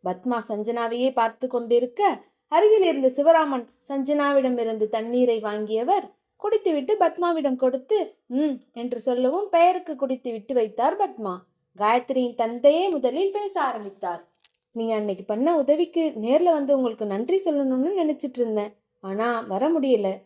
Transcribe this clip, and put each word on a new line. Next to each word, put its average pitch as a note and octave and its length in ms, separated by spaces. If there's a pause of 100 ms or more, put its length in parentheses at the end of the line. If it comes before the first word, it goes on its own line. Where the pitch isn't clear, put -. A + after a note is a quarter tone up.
பத்மா F#3 340
சஞ்சனாவையே A#3 720
பார்த்து A3+ 360
கொண்டிருக்க, A#3+ 520 (520)
அருகில் G#4 320
இருந்த C#4 240
சிவராமன் C#4+ 540 (200)
சஞ்சனாவிடமிருந்து C4 1040
தண்ணீரை A#3 520
வாங்கியவர் G#3+ 640 (340)
குடித்துவிட்டு G4 560
பத்மாவிடம் E4 600
கொடுத்து, C4 420 (300)
"ம்" C#4+ 240 (200)
என்று A#3+ 280
சொல்லவும், C4 480
பெயருக்கு F4 480
குடித்து B3+ 360
விட்டு A3 220
வைத்தார் B3 440
பத்மா. G#3+ 360 (440)
காயத்ரியின் A#3+ 580
தந்தையே B3 520
முதலில் D#4+ 460
பேச G#4 260
ஆரம்பித்தார். G#3 640 (540)
"நீங்க A3+ 180
அன்னைக்கு G3+ 300
பண்ண C4 320
உதவிக்கு D#4 500 (100)
நேர்ல C4 360
வந்து C#4+ 220
உங்களுக்கு A#3 320
நன்றி A#3+ 340
சொல்லணும்னு C#4+ 560
நினைச்சிட்டு D4 440
இருந்தேன், G#3+ 320 (320)
ஆனா G3+ 240 (200)
வர G3+ 200
முடியல" C4 420 (160)